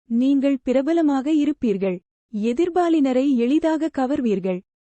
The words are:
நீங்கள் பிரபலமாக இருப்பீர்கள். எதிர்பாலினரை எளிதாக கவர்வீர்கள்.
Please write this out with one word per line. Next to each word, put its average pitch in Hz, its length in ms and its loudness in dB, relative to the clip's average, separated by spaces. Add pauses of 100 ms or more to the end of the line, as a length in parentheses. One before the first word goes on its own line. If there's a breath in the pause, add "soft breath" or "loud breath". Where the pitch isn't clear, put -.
(100)
நீங்கள் 269 540 2
பிரபலமாக 269 720 0
இருப்பீர்கள். 208 640 -2 (360)
எதிர்பாலினரை 277 920 0 (120)
எளிதாக 311 600 0
கவர்வீர்கள். 220 600 -2 (240)